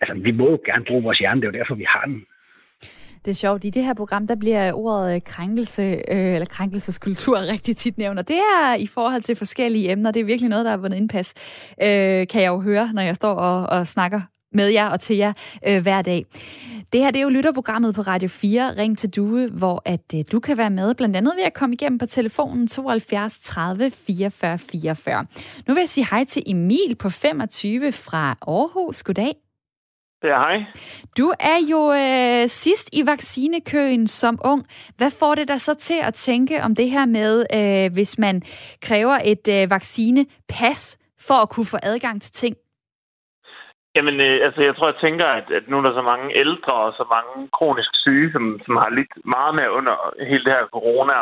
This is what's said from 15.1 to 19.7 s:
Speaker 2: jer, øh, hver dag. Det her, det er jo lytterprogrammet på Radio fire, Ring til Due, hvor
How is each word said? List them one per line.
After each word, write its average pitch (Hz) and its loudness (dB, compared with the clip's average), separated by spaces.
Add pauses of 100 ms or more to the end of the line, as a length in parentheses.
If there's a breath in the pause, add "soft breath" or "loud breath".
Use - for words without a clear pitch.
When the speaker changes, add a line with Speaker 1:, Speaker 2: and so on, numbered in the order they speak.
Speaker 2:
jer, 202 0 (340 loud breath)
øh, 196 4
hver 190 2
dag. 175 -2 (680 loud breath)
Det 247 4
her, 277 4
det 269 0
er 269 2
jo 277 2
lytterprogrammet 254 2
på 214 -4
Radio 185 0
fire, 233 0
Ring 214 0
til 214 -4
Due, 220 0
hvor 180 -2